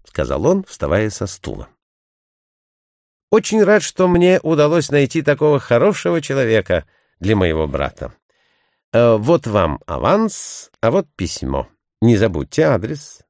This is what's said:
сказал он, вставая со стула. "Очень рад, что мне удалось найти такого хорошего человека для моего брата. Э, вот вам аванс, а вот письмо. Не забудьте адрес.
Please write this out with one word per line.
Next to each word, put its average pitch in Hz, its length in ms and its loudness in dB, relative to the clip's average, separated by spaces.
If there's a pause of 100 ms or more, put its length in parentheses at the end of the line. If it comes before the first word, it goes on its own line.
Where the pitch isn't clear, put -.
сказал 69 400 -4
он, 98 180 2
вставая 92 460 -2
со 104 180 -6
стула. 53 400 -12 (1600)
"Очень 220 320 2
рад, 202 200 4
что - 240 0
мне 180 340 4
удалось 151 480 0
найти 147 320 0
такого 147 380 2
хорошего 165 600 0
человека 110 640 0 (340)
для 101 160 0
моего 80 320 0
брата. 67 460 -8 (800)
Э, 117 240 4
вот 147 280 0
вам 95 400 0
аванс, 151 840 -4 (100)
а 113 100 2
вот 190 240 -2
письмо. 67 520 -6 (340)
Не 113 160 4
забудьте 95 460 -2
адрес. 143 680 -4